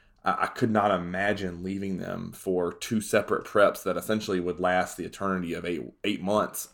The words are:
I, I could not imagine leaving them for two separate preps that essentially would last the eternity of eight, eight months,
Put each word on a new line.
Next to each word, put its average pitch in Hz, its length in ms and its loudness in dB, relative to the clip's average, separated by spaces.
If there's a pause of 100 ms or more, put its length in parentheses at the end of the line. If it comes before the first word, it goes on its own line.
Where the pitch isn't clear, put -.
(240)
I, - 180 0
I - 40 2
could - 240 0
not 104 200 4
imagine 92 720 0
leaving 98 360 -4
them 90 340 -8
for 90 400 0
two - 280 -2
separate - 440 2
preps - 400 4
that 90 120 0
essentially 107 440 0
would 87 200 -4
last 90 360 2
the 85 80 -8
eternity 90 500 -2
of 85 100 -6
eight, 85 180 -2 (220)
eight 104 180 0
months, 98 500 0